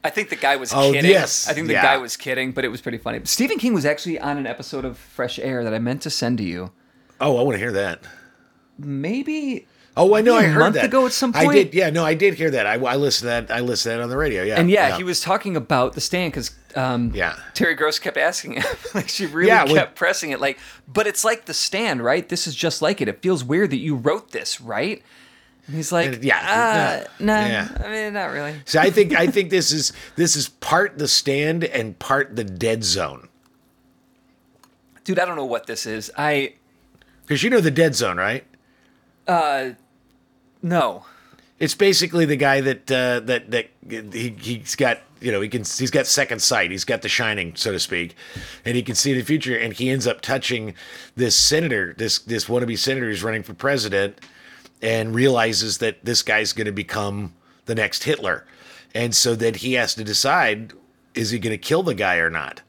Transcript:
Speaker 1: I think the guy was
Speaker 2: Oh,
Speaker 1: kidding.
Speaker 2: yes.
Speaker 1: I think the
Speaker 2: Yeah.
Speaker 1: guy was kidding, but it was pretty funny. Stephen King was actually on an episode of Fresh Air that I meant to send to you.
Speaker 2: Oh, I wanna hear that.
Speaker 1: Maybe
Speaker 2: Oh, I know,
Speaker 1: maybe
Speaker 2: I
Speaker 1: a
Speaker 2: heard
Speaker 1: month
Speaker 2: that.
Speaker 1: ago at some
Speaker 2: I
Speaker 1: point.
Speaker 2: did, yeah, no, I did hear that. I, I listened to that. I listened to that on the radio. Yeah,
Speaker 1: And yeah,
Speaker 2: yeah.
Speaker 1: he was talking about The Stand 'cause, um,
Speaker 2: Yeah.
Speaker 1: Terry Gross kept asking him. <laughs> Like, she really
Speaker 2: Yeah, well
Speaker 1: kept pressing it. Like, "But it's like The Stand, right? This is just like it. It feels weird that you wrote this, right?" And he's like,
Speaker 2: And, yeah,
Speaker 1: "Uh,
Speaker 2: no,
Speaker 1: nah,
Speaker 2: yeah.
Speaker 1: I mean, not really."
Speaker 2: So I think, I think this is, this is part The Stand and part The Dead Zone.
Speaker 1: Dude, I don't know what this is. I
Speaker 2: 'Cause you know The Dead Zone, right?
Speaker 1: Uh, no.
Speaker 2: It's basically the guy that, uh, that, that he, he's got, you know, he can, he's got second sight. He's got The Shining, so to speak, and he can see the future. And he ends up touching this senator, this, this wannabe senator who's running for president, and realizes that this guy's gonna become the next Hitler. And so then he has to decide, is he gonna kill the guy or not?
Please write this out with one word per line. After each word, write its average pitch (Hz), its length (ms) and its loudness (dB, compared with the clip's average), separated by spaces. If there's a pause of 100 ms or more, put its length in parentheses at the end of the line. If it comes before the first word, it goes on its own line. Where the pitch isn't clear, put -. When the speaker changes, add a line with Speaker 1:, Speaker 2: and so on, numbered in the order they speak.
Speaker 1:
I 156 60 0
think 208 180 -4
the 160 80 -6
guy 139 200 2
was 127 180 -6
Speaker 2:
Oh, 139 180 6
Speaker 1:
kidding. 147 180 4
Speaker 2:
yes. 165 380 2
Speaker 1:
I 147 60 0
think 160 140 -4
the 113 40 0
Speaker 2:
Yeah. 98 100 4
Speaker 1:
guy 135 140 6
was 123 220 -6
kidding, 131 340 -4
but 131 120 -2
it 123 40 -2
was 117 140 -8
pretty 117 160 -8
funny. 117 260 -6
Stephen 285 340 0
King 240 140 2
was 151 140 2
actually 151 320 -2
on 143 180 -4
an 139 100 -4
episode 131 380 -8
of 123 140 -8
Fresh - 400 -6
Air 127 260 -4
that 110 80 -2
I 110 60 -2
meant 123 240 -2
to - 80 -6
send 123 280 -2
to 104 60 -2
you. 90 260 -6 (480)
Speaker 2:
Oh, 131 200 2
I 120 40 4
wanna 131 160 2
hear 113 140 -2
that. 95 280 -2 (760)
Speaker 1:
Maybe 233 880 -6 (320)
Speaker 2:
Oh, 190 160 8
I 214 60 6
know, 233 140 6
Speaker 1:
maybe 220 100 6
Speaker 2:
I 165 40 6
Speaker 1:
a 151 40 4
Speaker 2:
heard 156 80 4
Speaker 1:
month 202 140 6
Speaker 2:
that. - 100 2
Speaker 1:
ago 254 220 4
at 247 60 0
some 254 220 0
Speaker 2:
I 156 100 4
Speaker 1:
point. 285 120 6
Speaker 2:
did, - 180 6
yeah, 180 140 4
no, 160 160 2
I 156 80 2
did 165 220 2
hear 156 160 0
that. 117 160 2
I, 107 80 2
I 123 220 0
listened 139 260 2
to 120 240 -2
that. - 40 -14
I 117 100 0
listened 117 340 -2
to - 20 -2
that 117 60 -4
on 120 80 -4
the 127 80 -4
radio. 120 240 0
Yeah, 107 180 2
Speaker 1:
And 175 100 4
yeah, 190 180 6
Speaker 2:
yeah. 90 100 0
Speaker 1:
he 185 60 -4
was 180 180 -2
talking 190 340 -2
about 127 380 0
The 117 80 -6
Stand 180 320 -2
'cause, 120 160 -6 (240)
um, 123 400 0
Speaker 2:
Yeah. 85 200 0 (200)
Speaker 1:
Terry 165 200 2
Gross 156 240 0
kept - 200 -4
asking 147 360 -2
him. 123 100 -4 (140)
<laughs> - 160 -16
Like, 196 140 -4
she - 160 -4
really 165 240 2
Speaker 2:
Yeah, 220 160 8
well 147 120 4
Speaker 1:
kept - 200 2
pressing 175 360 -2
it. 127 80 -6
Like, 135 180 -2 (280)
"But 202 200 0
it's - 180 -2
like 226 220 0
The 160 80 -10
Stand, 190 500 -2
right? 156 240 0
This - 180 -4
is 151 80 -8
just 160 280 -2
like 190 180 0
it. 117 80 0
It - 140 -8
feels 180 200 0
weird 156 280 2
that 135 80 -2
you 151 180 -2
wrote 147 360 -2
this, - 280 -6
right?" 123 420 -4 (640)
And 143 100 -10
he's 156 160 -6
like, 170 240 2
Speaker 2:
And, 110 80 -10
yeah, 202 840 2
Speaker 1:
"Uh, - 20 -16 (100)
Speaker 2:
no, 214 220 2
Speaker 1:
nah, 208 60 0
Speaker 2:
yeah. - 220 0 (140)
Speaker 1:
I 208 60 -6
mean, 214 240 -6
not 196 200 -4
really." 147 240 -8 (100)
Speaker 2:
So 160 120 2
I 180 120 6
think, 175 240 4
I 170 140 4
think 190 200 2
this 175 240 2
is, 151 220 -2 (220)
this 160 200 2
is 147 140 -4
part 175 480 0
The 147 100 -2
Stand 151 560 0
and 113 340 -4
part 135 380 -2
The 117 80 -4
Dead 110 400 -2
Zone. 80 440 -4 (1800)
Speaker 1:
Dude, 185 140 0
I 180 60 2
don't 175 120 -4
know 143 80 -6
what 117 220 -6
this 113 200 -8
is. 110 300 -8
I 143 380 -2 (720)
Speaker 2:
'Cause 143 140 0
you 233 80 2
know 240 100 6
The 160 100 4
Dead 151 240 4
Zone, 95 240 0
right? 107 260 -2 (840)
Speaker 1:
Uh, 147 440 0 (920)
no. 143 420 0 (540)
Speaker 2:
It's 156 160 0
basically 180 500 4
the 143 120 2
guy 135 240 4
that, 131 300 -2
uh, 123 300 2
that, 117 300 -2
that 117 200 -2 (180)
he, 113 500 -8
he's 104 380 -8
got, 123 240 0 (200)
you 120 120 -2
know, 98 80 0
he 107 80 -4
can, 117 140 -4
he's - 280 -4
got 139 160 0
second 123 340 0
sight. 95 300 2
He's 95 140 -6
got 117 180 -2
The 110 60 -4
Shining, 104 480 -2
so 107 160 -2
to 90 80 -4
speak, 87 340 -4 (500)
and 120 120 -2
he 123 60 0
can 117 120 -6
see 139 200 2
the 127 80 0
future. 131 360 -2
And 113 140 -4
he 127 180 -2
ends 131 160 0
up 117 140 0
touching 120 540 -4 (420)
this 117 180 2
senator, 127 640 2
this, 113 220 -2
this 110 240 -4
wannabe 117 340 -2
senator 135 280 -2
who's 101 180 -4
running 110 180 -2
for 98 120 -14
president, 104 640 0 (640)
and 113 320 -2
realizes 113 640 2
that 110 260 -4
this 117 180 0
guy's 107 300 0
gonna 107 200 -4
become 101 600 -6 (320)
the 117 100 -6
next 107 300 -2
Hitler. 98 420 -2 (480)
And 113 220 -2
so 117 180 2
then 113 200 0
he 110 180 -4
has 120 240 0
to 110 80 -10
decide, 113 680 0 (400)
is 113 160 -2
he 120 100 -2
gonna 110 180 -2
kill 170 240 0
the 160 120 -2
guy 92 220 2
or 82 140 2
not? 78 380 -8